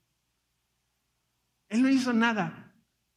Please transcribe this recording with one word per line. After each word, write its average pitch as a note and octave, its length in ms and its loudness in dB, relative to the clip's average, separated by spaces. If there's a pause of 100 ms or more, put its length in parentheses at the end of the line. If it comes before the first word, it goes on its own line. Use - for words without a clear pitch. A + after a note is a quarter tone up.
(1700)
Él A3+ 140 0
no C4 60 4
hizo B3 240 0
nada, A3+ 600 -2 (420)